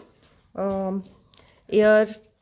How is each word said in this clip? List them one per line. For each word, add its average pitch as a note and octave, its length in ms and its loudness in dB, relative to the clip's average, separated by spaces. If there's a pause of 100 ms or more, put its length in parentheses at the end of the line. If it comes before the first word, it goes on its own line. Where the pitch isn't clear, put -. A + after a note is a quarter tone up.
(560)
अ, F#3+ 440 -6 (720)
air G#3+ 320 4 (360)